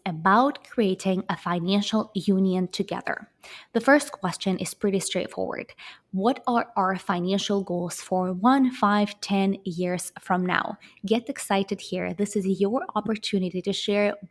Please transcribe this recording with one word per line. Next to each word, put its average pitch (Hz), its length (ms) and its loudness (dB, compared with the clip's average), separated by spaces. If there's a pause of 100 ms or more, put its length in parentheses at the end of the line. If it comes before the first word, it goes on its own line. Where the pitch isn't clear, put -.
about 190 600 4
creating 190 640 0
a 175 80 -2
financial 196 760 0
union 190 540 2
together. - 600 -6 (460)
The 226 80 0
first 285 280 4
question 185 460 -4
is - 160 -6
pretty 196 280 0
straightforward. - 760 -6 (380)
What 202 340 0
are 240 280 0
our 190 220 2
financial 190 680 0
goals 175 380 -4
for 185 320 -2
one, 254 380 4
five, 208 500 2
ten 196 440 0
years 180 540 -4
from 180 280 -2
now? 180 320 0 (260)
Get 220 240 0
excited 196 500 -2
here. 180 360 -6
This 202 220 -2
is 190 220 0
your 233 280 4 (100)
opportunity 196 640 -2
to 202 140 -2
share 208 400 2 (160)